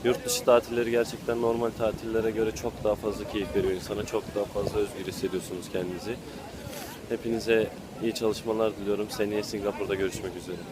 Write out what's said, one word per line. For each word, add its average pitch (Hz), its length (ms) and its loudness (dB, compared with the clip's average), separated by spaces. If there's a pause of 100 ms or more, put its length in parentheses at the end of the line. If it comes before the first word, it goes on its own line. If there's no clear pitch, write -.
Yurt 120 220 4
dışı - 200 0
tatilleri 120 460 6
gerçekten 117 500 2
normal 117 360 2
tatillere 113 540 0
göre 110 200 2
çok - 320 -6
daha 107 120 4
fazla 104 320 -2
keyif 98 280 -2
veriyor 95 180 4
insana. 101 320 -4
Çok 104 180 -2 (120)
daha 101 100 2
fazla 101 340 -2
özgür 95 280 -2
hissediyorsunuz 92 680 -4
kendinizi. 90 420 -4 (960)
Hepinize 113 580 2 (360)
iyi 113 100 2
çalışmalar 110 640 2
diliyorum. 104 320 0
Seneye 104 340 0
Singapur'da 101 520 -2
görüşmek 95 400 -2
üzere. 87 220 -8 (140)